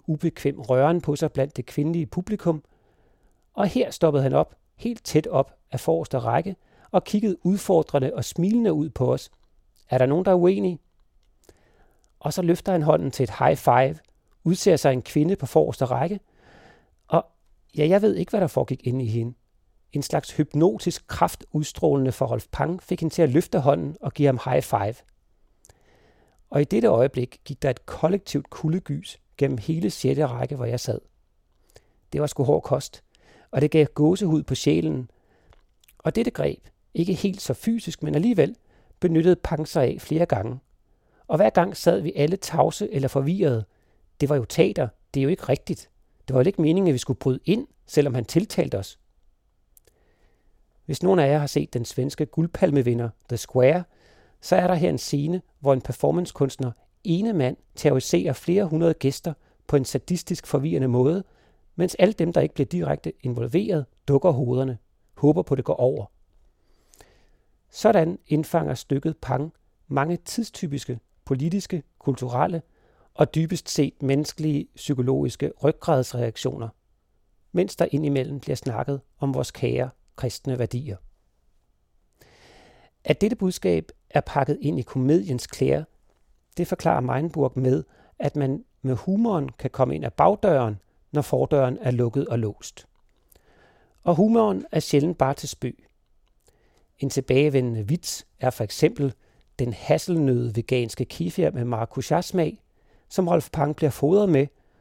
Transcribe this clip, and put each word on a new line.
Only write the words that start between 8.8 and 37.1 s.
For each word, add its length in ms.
på 240
os. 180
"Er 80
der 80
nogen, 200
der 60
er 40
uenige?" 440
Og 140
så 80
løfter 300
han 120
hånden 280
til 120
et 60
high 180
five, 400
udser 320
sig 180
en 80
kvinde 340
på 100
forreste 400
række, 340
og 180
ja, 100
jeg 140
ved 140
ikke, 140
hvad 120
der 60
foregik 400
inde 180
i 20
hende. 260
En 100
slags 280
hypnotisk 760
kraft 440
udstrålende 600
for 140
Rolf 260
Pang 320
fik 160
hende 140
til 80
at 80
løfte 300
hånden 420
og 120
give 120
ham 200
high 180
five. 320
Og 120
i 20
dette 240
øjeblik 580
gik 160
der 80
et 160
kollektivt 640
kuldegys 720
gennem 200
hele 320
sjette 360
række, 300
hvor 100
jeg 140
sad. 220
Det 80
var 60
sgu 160
hård 200
kost, 400
og 100
det 100
gav 140
gåsehud 580
på 120
sjælen. 560
Og 180
dette 160
greb, 360
ikke 200